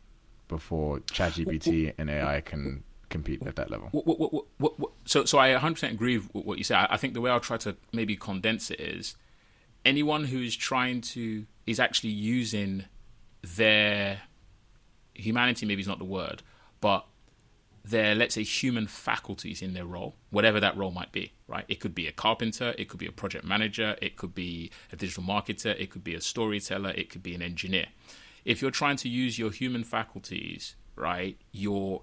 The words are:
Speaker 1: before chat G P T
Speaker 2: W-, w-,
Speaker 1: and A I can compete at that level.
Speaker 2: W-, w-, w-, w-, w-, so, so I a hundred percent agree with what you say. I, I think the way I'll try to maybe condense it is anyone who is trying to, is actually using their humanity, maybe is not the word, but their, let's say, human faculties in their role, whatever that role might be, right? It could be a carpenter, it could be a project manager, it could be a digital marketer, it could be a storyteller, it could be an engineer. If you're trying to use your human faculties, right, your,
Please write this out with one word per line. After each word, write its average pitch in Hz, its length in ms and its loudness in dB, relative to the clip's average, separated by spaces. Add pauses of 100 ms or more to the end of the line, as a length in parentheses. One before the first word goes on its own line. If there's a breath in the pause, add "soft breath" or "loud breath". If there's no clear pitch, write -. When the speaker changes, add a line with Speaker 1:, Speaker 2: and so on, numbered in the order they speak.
(480)
Speaker 1:
before 76 540 -2 (100)
chat 87 220 2
G 85 120 -2
P 78 140 -2
T 82 120 0
Speaker 2:
W-, 80 160 4
w-, - 100 -6
Speaker 1:
and 78 120 -2
A 73 160 0
I 71 160 0
can 69 420 -6 (260)
compete 76 360 -4
at - 120 -8
that - 120 -4
level. - 240 -8
Speaker 2:
W-, 147 120 0
w-, 156 240 4
w-, - 160 -4 (140)
w-, 147 180 2
w-, 143 140 -4 (140)
so, 139 200 6
so - 120 6
I 131 120 10
a 127 100 6
hundred 156 160 2
percent - 180 -2
agree 117 240 2
with 101 280 -6
what 101 120 -2
you - 60 -2
say. - 120 4
I, 95 180 6
I 104 40 4
think 127 160 -4
the 117 80 -4
way 123 100 2
I'll 120 80 6
try 117 180 -2
to 104 180 -6 (160)
maybe 107 240 0
condense 101 560 -2
it - 80 -6
is - 360 -8 (680 soft breath)
anyone 147 420 4
who 131 160 -2
is 117 140 -4
trying 127 460 0
to, 110 440 -6 (200)
is 117 140 0
actually 117 320 2
using 104 720 0 (560)
their 104 800 4 (920)
humanity, 120 520 0
maybe 101 160 0
is 92 60 -6
not 98 120 -4
the 92 60 -10
word, 92 380 -6 (380 soft breath)
but 101 240 2 (800)
their, 107 320 4
let's 120 200 4
say, 110 80 0
human 117 420 0
faculties - 760 -4
in 95 120 -6
their - 120 -6
role, 87 300 -8 (140)
whatever 110 300 6
that 101 160 6
role 95 160 -2
might 90 220 -8
be, - 180 -6 (160)
right? - 220 -6
It - 100 -4
could 87 160 -6
be 85 120 -4
a 73 40 -6
carpenter, 113 640 0
it 101 120 -8
could 90 100 -12
be 85 80 -6
a 82 60 -12
project - 320 -8
manager, 107 560 0
it 101 160 -4
could 85 180 -10
be 85 360 -6 (200 loud breath)
a 87 60 -14
digital 90 260 -6
marketer, 101 560 -2
it 95 100 -6
could - 140 -14
be 87 100 -6
a 80 60 -6
storyteller, 101 720 -2
it - 180 -4
could 92 140 -14
be 90 100 -8
an 87 80 -8
engineer. 87 440 -2 (580 loud breath)
If - 180 0
you're 135 100 2
trying 143 260 0
to 131 120 -6
use 120 300 0
your 110 120 0
human 123 340 -4
faculties, - 880 -6 (220)
right, 90 400 -2 (160)
your, 98 500 -2